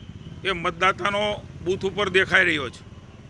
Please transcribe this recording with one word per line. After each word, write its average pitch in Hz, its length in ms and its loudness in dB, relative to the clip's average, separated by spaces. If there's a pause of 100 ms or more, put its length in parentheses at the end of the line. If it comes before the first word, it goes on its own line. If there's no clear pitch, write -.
(440)
એ 190 100 0
મતદાતાનો 185 680 0 (420)
બૂથ 190 220 0
ઉપર 196 240 0
દેખાઈ 185 360 6
રહ્યો 151 240 0
છે. - 120 -14 (480)